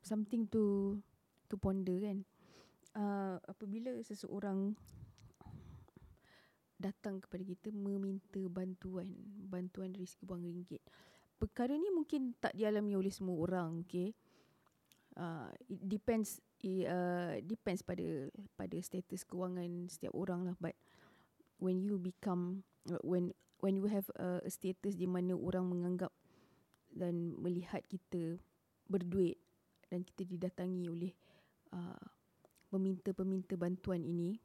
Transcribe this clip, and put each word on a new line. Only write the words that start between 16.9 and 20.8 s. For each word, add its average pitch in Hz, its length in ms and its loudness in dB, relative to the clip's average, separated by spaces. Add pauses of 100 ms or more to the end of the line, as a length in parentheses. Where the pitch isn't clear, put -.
depends 202 400 -2
pada, 165 480 -2 (240)
pada 185 320 -6
status 185 400 -6
kewangan 180 640 -4
setiap - 240 -8
orang 180 400 0
lah. 185 80 -4
But 175 160 -4 (800)